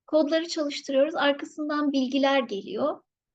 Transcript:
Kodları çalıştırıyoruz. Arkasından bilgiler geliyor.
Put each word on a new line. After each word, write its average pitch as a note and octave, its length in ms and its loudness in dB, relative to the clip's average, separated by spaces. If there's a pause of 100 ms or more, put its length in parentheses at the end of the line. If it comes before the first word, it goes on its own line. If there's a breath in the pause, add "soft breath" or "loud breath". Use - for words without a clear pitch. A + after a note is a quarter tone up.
Kodları D#4 420 2
çalıştırıyoruz. C#4+ 680 0
Arkasından D4 800 -2
bilgiler C4+ 480 2
geliyor. A3+ 640 -4 (320)